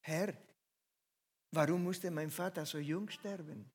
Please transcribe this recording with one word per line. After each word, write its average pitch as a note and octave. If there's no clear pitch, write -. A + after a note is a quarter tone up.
Herr, F3
warum E3
musste F3+
mein D#3
Vater F3
so D3+
jung D#3
sterben? D#3